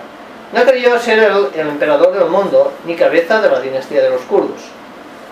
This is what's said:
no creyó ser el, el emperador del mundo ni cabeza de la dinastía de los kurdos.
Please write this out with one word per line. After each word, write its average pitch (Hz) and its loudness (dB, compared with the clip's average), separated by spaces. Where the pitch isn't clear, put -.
no 233 2
creyó 247 2
ser 226 0
el, 202 2
el 156 -4
emperador 151 2
del 185 0
mundo 185 0
ni 170 -6
cabeza 165 0
de - 2
la 131 0
dinastía 131 -4
de 131 2
los 127 -2
kurdos. - -2